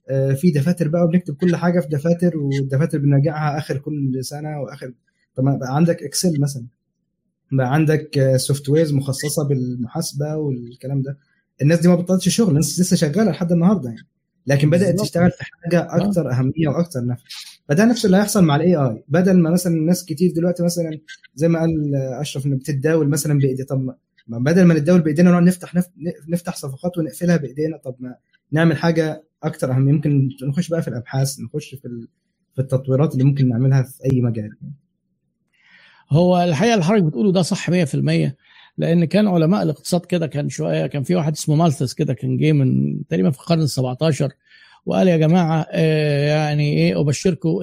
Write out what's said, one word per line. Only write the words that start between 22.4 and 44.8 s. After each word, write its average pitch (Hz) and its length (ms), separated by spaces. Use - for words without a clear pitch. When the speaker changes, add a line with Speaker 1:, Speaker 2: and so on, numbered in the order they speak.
Speaker 1:
إن 139 120
بتتداول 151 520
مثلًا 147 300
بإيدي، 131 240
طب 131 180
ما، 131 140
ما 117 120
بدل 165 240
ما 175 100
نتداول 165 280
بإيدينا 160 280
ونقعد 175 140
نفتح 175 320
نف-، 180 140
نفتح 170 260
صفقات 156 420
ونقفلها 170 400
بإيدينا، 147 400
طب 127 220
ما 127 160
نعمل 160 260
حاجة 160 460
أكتر 147 280
أهمية. 135 220
ممكن 143 360
نخش 143 260
بقى 165 120
في - 60
الأبحاث، 135 520
نخش 135 360
في - 100
ال-، 120 220
في 131 60
التطويرات 131 520
اللي 131 100
ممكن 139 260
نعملها 131 340
في - 280
أي 127 100
مجال. 110 280
Speaker 2:
هو 175 340
الحقيقة 175 300
اللي 190 120
حضرتك 202 180
بتقوله 196 280
ده 180 100
صح - 280
مية 180 160
في 143 100
المية، 147 420
لأن 165 280
كان 208 220
علماء 180 360
الاقتصاد 170 420
كده، 170 220
كان 143 220
شوية، 156 380
كان 139 160
في 175 120
واحد 156 180
اسمه 151 220
مالثس 147 380
كده، 143 200
كان 127 240
جاي 151 160
من 135 540
تقريبًا 180 240
في - 80
القرن 165 220
السبعتاشر 135 680